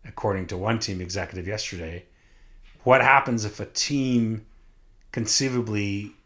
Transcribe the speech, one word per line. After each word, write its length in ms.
according 420
to 100
one 220
team 220
executive 440
yesterday, 600
what 180
happens 420
if 160
a 60
team 800
conceivably 1000